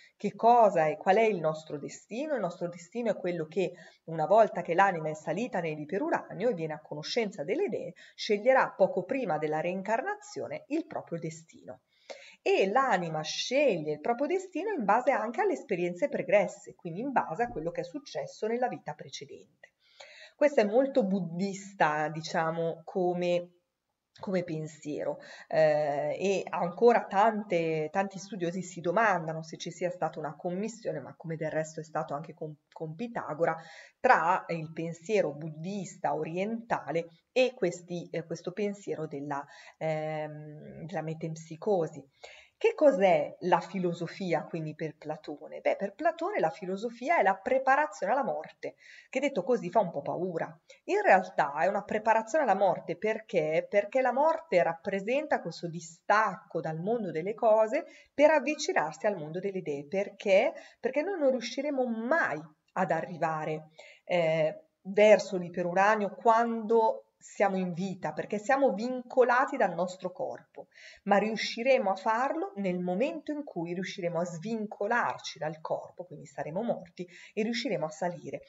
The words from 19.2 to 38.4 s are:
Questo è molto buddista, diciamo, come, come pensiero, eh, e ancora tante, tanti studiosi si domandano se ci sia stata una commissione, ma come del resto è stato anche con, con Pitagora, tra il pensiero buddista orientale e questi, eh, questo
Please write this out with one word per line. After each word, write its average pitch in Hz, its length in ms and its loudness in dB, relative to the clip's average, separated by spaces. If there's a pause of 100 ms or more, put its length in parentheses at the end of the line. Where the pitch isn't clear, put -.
Questo 285 240 4
è 214 40 6
molto 254 400 4
buddista, 175 1040 0
diciamo, 160 760 -4
come, 175 720 0 (640)
come 185 240 -2
pensiero, 156 760 -6 (300)
eh, 151 720 2
e 190 300 0
ancora 185 580 4
tante, 185 840 2
tanti 196 280 -2
studiosi 175 440 -6
si 170 180 -12
domandano 170 640 2
se 160 140 -14
ci 165 160 -10
sia 175 180 -4
stata 160 300 -4
una 151 160 -8
commissione, 180 640 -6
ma 120 160 -14
come 165 200 -8
del 156 140 -4
resto 156 300 -4
è 160 40 -10
stato 160 300 -4
anche 160 200 -10
con, 156 200 -10 (180)
con 160 220 -10
Pitagora, 160 680 -4 (400)
tra 185 480 4
il 160 240 -6
pensiero 165 600 -2
buddista 160 800 -6
orientale 165 920 -4 (300)
e 254 160 4
questi, 175 560 -4
eh, 165 140 -6
questo 170 280 -8